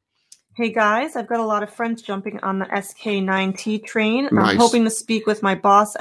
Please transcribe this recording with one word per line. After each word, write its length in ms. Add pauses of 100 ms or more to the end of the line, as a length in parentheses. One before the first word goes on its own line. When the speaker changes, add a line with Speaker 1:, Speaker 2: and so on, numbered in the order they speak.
(540)
Speaker 1:
"Hey 180
guys, 440
I've 140
got 100
a 60
lot 180
of 100
friends 280
jumping 400
on 180
the 140
S 200
K 280
nine 320
T 260
train. 480
I'm 80
Speaker 2:
Nice. 220
Speaker 1:
hoping 260
to 80
speak 340
with 160
my 140
boss 460